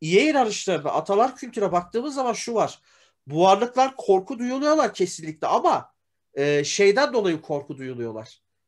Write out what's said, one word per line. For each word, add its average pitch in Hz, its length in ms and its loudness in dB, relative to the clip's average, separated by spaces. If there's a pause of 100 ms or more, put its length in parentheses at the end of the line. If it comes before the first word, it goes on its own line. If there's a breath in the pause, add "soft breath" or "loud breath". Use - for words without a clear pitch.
iye 196 300 4
inanışlarına, 190 600 -2
atalar 202 460 0
kültüre 208 360 -6
baktığımız 233 420 -4
zaman 254 180 -2
şu - 220 -8
var. 170 280 -2 (440 soft breath)
Bu 147 140 -4
varlıklar 240 560 4
korku 190 420 0
duyuluyorlar 269 560 0
kesinlikle 160 520 -6
ama, 185 480 0 (400)
e, 143 300 0
şeyden 202 480 4
dolayı 190 280 0
korku 143 360 -8
duyuluyorlar. 120 680 -10 (260)